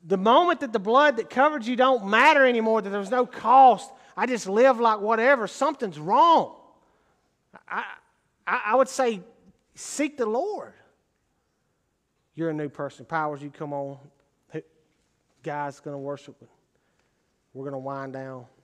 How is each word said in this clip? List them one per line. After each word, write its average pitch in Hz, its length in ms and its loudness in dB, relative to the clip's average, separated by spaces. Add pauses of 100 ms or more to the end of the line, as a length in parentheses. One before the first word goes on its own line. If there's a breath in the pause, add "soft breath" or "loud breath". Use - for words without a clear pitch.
The 180 140 -2
moment 294 420 4
that 262 120 -8
the 226 60 -2
blood 240 380 2
that 226 140 -8
covered 285 340 0
you 247 100 -4
don't 247 320 2
matter 269 380 6
anymore, 220 380 0
that 196 80 -8
there 202 100 -6
was 196 100 -8
no 247 160 0
cost, 247 640 6 (260 soft breath)
I 208 100 -2
just 240 200 -6
live 233 320 4
like 220 220 0
whatever, 226 480 0
something's 240 500 -4
wrong. 240 560 2 (1120)
I, 214 160 -8 (640)
I, 220 200 -4
I 214 100 0
would 262 120 4
say, 233 320 -4 (540)
seek - 420 -6
the 233 100 -4
Lord. 262 480 -6 (1600)
You're 160 160 -6
a 156 40 -6
new 151 140 -8
person. 117 360 -12
Powers, 151 380 -6
you 147 80 -14
come 147 220 -12
on. 139 260 -10 (1400)
Guys 147 380 -8
gonna 143 180 -12
worship. 139 380 -12 (1160)
We're 131 120 -14
gonna 139 140 -10
wind 135 340 -10
down. 131 340 -14 (180)